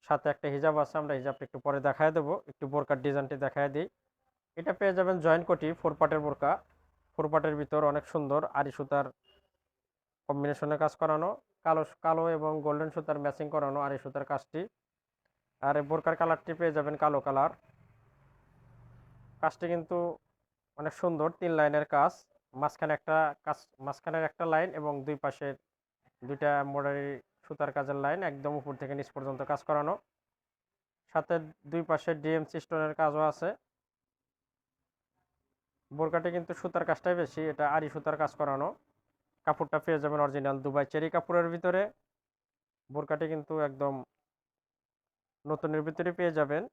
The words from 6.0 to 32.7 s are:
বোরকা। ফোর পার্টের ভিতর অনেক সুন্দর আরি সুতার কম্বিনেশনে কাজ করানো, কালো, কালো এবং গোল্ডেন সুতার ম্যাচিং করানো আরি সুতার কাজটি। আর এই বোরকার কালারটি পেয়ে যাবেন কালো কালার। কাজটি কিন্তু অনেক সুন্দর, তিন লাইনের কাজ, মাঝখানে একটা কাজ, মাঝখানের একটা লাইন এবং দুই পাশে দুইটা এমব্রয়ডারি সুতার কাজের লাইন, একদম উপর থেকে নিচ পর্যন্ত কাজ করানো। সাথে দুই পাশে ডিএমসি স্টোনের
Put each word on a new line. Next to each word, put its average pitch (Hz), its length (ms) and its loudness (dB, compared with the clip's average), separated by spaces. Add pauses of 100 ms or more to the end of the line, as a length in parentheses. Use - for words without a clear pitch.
বোরকা। 143 260 0 (640)
ফোর 156 180 -2
পার্টের 156 280 2
ভিতর 151 220 0 (100)
অনেক 147 120 -2 (100)
সুন্দর 147 280 0 (180)
আরি 143 180 0
সুতার 143 300 0 (1200)
কম্বিনেশনে 147 540 0
কাজ 151 180 2
করানো, 156 280 2 (360)
কালো, 160 180 4 (220)
কালো 160 180 4 (140)
এবং 156 140 0 (140)
গোল্ডেন 151 300 0
সুতার 151 280 -2
ম্যাচিং 147 320 -4
করানো 143 320 0
আরি 139 160 -4
সুতার 135 280 -6
কাজটি। 156 300 -6 (1040)
আর 143 120 4
এই 143 100 -2
বোরকার 160 320 2
কালারটি 165 380 0
পেয়ে 165 180 2
যাবেন 147 260 0
কালো 147 220 4
কালার। 143 260 2 (1900)
কাজটি 160 320 -2
কিন্তু 170 240 -2 (800)
অনেক 151 240 -6
সুন্দর, 160 260 2 (120)
তিন 175 200 -2
লাইনের 147 260 4 (100)
কাজ, 143 160 6 (500)
মাঝখানে 151 360 -2
একটা 160 200 0 (280)
কাজ, 151 120 -2 (280)
মাঝখানের 160 440 -4
একটা - 140 -6 (100)
লাইন 165 160 2 (100)
এবং 147 140 -4 (120)
দুই 147 180 -2
পাশে 143 240 -4 (800)
দুইটা 143 220 -2 (140)
এমব্রয়ডারি 143 440 -2 (380)
সুতার 143 300 -4
কাজের 143 280 -2
লাইন, 156 160 0 (100)
একদম 143 300 -4
উপর 139 220 -8
থেকে 139 180 -6
নিচ 135 160 -8
পর্যন্ত 135 260 -6 (100)
কাজ 143 180 0
করানো। 151 240 2 (1200)
সাথে 165 220 0 (360)
দুই 165 180 -2
পাশে 160 220 2 (120)
ডিএমসি 156 400 0
স্টোনের 156 360 -2